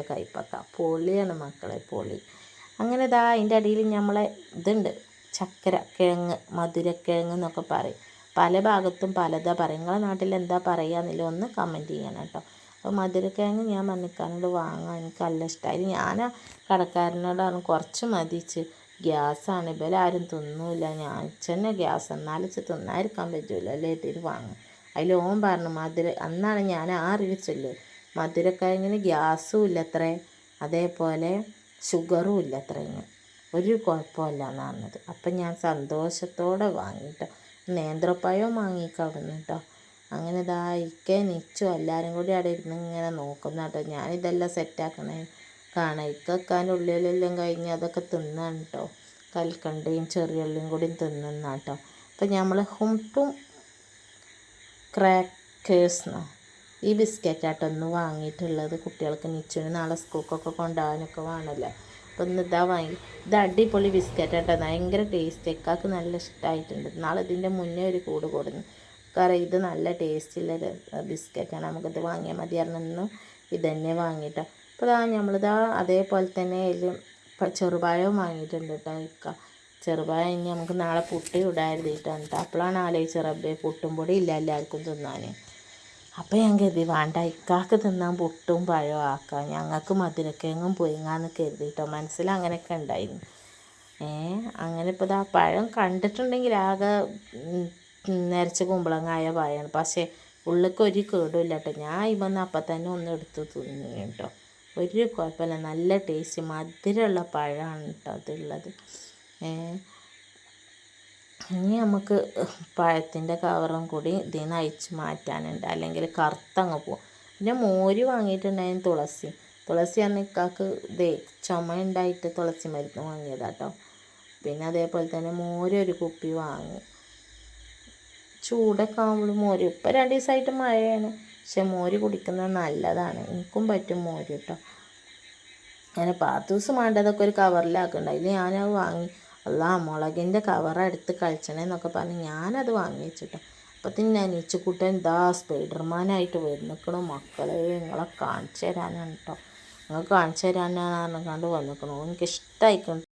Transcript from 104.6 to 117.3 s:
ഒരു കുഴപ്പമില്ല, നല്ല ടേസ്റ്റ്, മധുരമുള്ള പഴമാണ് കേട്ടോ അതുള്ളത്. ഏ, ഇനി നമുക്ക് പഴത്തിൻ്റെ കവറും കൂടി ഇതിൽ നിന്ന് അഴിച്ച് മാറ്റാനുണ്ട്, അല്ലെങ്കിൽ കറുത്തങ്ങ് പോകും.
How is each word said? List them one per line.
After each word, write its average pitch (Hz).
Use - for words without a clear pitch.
ഒരു 180
കുഴപ്പമില്ല, 165
നല്ല 170
ടേസ്റ്റ്, 165
മധുരമുള്ള 180
പഴമാണ് 151
കേട്ടോ 147
അതുള്ളത്. 151
ഏ, 160
ഇനി 185
നമുക്ക് 202
പഴത്തിൻ്റെ 165
കവറും 165
കൂടി 160
ഇതിൽ 156
നിന്ന് 160
അഴിച്ച് 160
മാറ്റാനുണ്ട്, 156
അല്ലെങ്കിൽ 165
കറുത്തങ്ങ് 160
പോകും. -